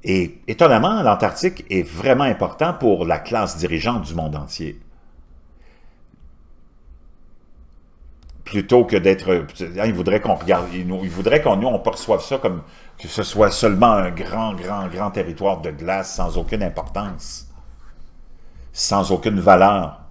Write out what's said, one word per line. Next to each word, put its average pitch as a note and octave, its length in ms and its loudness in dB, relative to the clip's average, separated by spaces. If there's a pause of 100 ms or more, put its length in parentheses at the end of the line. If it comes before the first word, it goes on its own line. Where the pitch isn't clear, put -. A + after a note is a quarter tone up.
Et F#2+ 420 0
étonnamment, D#3+ 560 4
l'Antarctique A2 680 0
est F#2 140 0
vraiment B2 400 2
important C3+ 500 0
pour G2 320 2
la E2 140 0
classe G#2+ 380 -4
dirigeante E2 460 -2
du D#2 120 -10
monde D#2 220 -6
entier. D2 420 -10 (3750)
Plutôt A2 400 4
que G#2+ 100 -2
d'être, F#2 500 2 (160)
hein, F2+ 240 -4
ils A2+ 80 0
voudraient F2+ 280 0
qu'on G#2+ 140 0
regarde, F2 380 0
ils F2+ 140 -6
nous, F#2 160 -4
ils F#2+ 60 -6
voudraient G2+ 320 2
qu'on, G#2+ 160 2
nous, A2+ 100 0
on A#2 120 0
perçoive - 440 -2
ça C3+ 140 -6
comme F2+ 260 -4 (340)
que - 120 -14
ce G#2+ 140 -6
soit G2+ 280 4
seulement A2 400 4
un F#2+ 200 2
grand, G2+ 420 -6
grand, F#2+ 340 -8
grand F#2+ 240 -6
territoire F#2 480 -2
de D#2 120 -8
glace F2+ 440 -6
sans F2 220 -2
aucune G#2 260 -2
importance, F2+ 880 -8 (1200)
sans G2 400 -2
aucune G2 300 0
valeur F#2 680 6